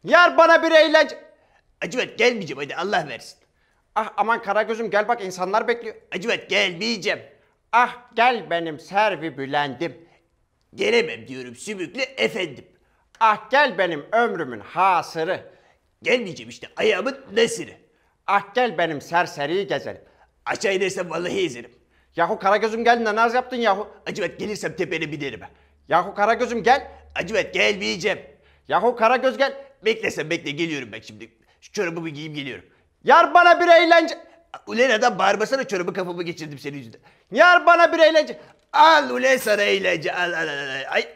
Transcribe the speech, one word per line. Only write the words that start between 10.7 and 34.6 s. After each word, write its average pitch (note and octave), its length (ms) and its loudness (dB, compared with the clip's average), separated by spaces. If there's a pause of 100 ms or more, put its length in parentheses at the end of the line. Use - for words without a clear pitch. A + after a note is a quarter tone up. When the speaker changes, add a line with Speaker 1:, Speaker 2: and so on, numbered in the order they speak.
Speaker 2:
Gelemem G3+ 520 -2
diyorum B2 280 -14
sümüklü F3+ 460 -10
efendim. F3+ 640 -6 (540)
Speaker 1:
Ah G#3+ 300 2
gel C4 280 2
benim E3+ 340 -2
ömrümün F3 480 -2
hasırı. E3 920 -2 (520)
Speaker 2:
Gelmeyeceğim F3+ 460 -4
işte - 180 -18 (100)
ayağımın G#3+ 560 -2
nasırı. G3+ 380 -2 (560)
Speaker 1:
Ah G3 280 -2
gel A#3+ 220 0
benim D#3+ 240 -2
serseriyi E3+ 680 -2
gezelim. A#2+ 340 -6 (440)
Speaker 2:
Aşağı F#3+ 300 -2
inersem F#3+ 340 -4
vallahi F3 360 -4
ezerim. A#2+ 260 -10 (440)
Speaker 1:
Yahu E3+ 240 0
Karagöz'üm G#3+ 440 0
gel A#3 140 6
ne A3 180 -2
naz A#3 180 2
yaptın B3+ 240 -2
yahu? G#3 300 0 (200)
Speaker 2:
Acıvet F3 320 -6
gelirsem F3 360 -8
tepene D#3+ 360 -6
binerim. C#3 300 -10 (460)
Speaker 1:
Yahu F3+ 280 0
Karagöz'üm A3+ 480 0
gel. C4 280 2 (240)
Speaker 2:
Acıvet E3+ 380 -4
gelmeyeceğim. G3+ 680 -2 (480)
Speaker 1:
Yahu G3+ 280 0
Karagöz A#3+ 420 0
gel. C4+ 160 0 (320)
Speaker 2:
Bekle A3 260 -2
sen D#3 180 -8
bekle D#3+ 220 -6
geliyorum D3 400 -6
ben A2 100 -14
şimdi. G#2+ 280 -20 (320)
Şu - 100 -20
çorabımı E3+ 380 -6
giyeyim D3+ 240 -12
geliyorum. C3+ 320 -12 (380)
Speaker 1:
Yar D4+ 300 6
bana F4 260 6
bir F4 80 2
eğlence. E4 500 6 (500)